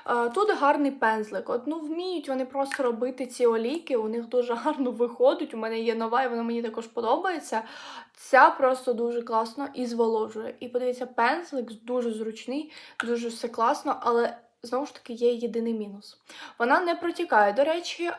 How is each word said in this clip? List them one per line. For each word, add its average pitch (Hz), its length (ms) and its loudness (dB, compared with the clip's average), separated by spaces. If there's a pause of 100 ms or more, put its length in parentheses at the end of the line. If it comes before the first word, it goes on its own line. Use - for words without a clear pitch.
А, 240 260 2
тут 403 200 2
гарний 285 420 4
пензлик. 220 580 0
От, 240 180 -2
ну, 320 120 -4
вміють 320 500 -6
вони 262 160 -2
просто 277 380 -4
робити 247 440 -2
ці 247 180 0
олійки, 240 520 2
у 220 100 -2
них 233 200 -4
дуже 247 260 0
гарно 254 380 0
виходить. 240 640 2
У 233 40 -6
мене 226 220 -4
є 226 160 0
нова, 226 280 2
і 254 40 0
вона 233 160 -2
мені 233 180 -2
також 226 260 -6
подобається. 254 760 0 (500)
Ця 277 360 8
просто 254 440 2
дуже 240 280 -2
класно 233 520 -2
і 254 120 -4
зволожує. 226 760 -2
І 247 80 -10
подивіться, 247 380 -2
пензлик 247 640 -2 (120)
дуже 240 280 -2
зручний, 220 600 -6 (320)
дуже 233 240 -2
все 233 200 -8
класно, 254 540 0
але, 233 360 2 (260)
знову 254 220 -4
ж - 80 -12
таки, - 200 -14
є 240 200 2
єдиний 233 400 -2
мінус. 202 440 -10 (420)
Вона 262 200 6
не 339 160 0
протікає, 302 580 4
до 269 100 4
речі, 339 560 -2